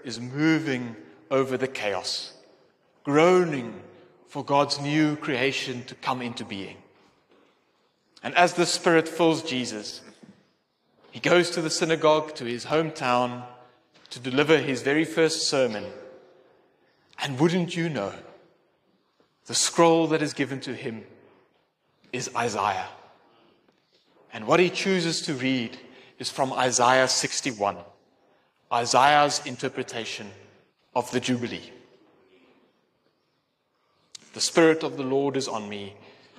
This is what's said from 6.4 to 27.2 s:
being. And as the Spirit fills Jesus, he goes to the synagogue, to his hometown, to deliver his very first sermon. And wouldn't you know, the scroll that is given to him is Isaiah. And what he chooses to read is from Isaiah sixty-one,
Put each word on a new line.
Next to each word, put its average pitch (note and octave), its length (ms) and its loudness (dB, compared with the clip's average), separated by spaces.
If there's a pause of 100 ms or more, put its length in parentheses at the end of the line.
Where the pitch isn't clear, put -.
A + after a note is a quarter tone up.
being. G2+ 340 -12 (1400)
And C3 140 -8
as F3+ 180 6
the F3 120 2
Spirit E3 420 2
fills D#3+ 340 2
Jesus, A2 580 -8 (1120)
he - 100 -18
goes F3 300 4
to F#3 100 -4
the D#3+ 100 -4
synagogue, D#3 680 2
to B2+ 80 -10
his A#2 220 -8
hometown, B2 800 0 (640)
to - 80 -16
deliver C#3+ 400 4
his B2 240 -2
very D3 220 2
first D#3+ 440 0
sermon. A#2+ 440 0 (1300)
And C3+ 200 -6
wouldn't E3+ 380 2
you E3+ 120 -2
know, G2+ 260 -4 (1300)
the A#2 100 -10
scroll E3 540 4
that D3+ 140 0
is C#3+ 100 -4
given C3+ 280 -4
to C3 140 -8
him A2 300 -10 (1080)
is A2+ 220 -8
Isaiah. G2+ 540 -2 (1400)
And A2 140 -10
what D#3 140 4
he F3+ 100 4
chooses F3 520 -2
to D#3+ 120 -6
read B2+ 440 -2 (400)
is B2+ 120 -8
from C3 220 -2
Isaiah B2+ 560 4
sixty-one, G#2 720 -2 (920)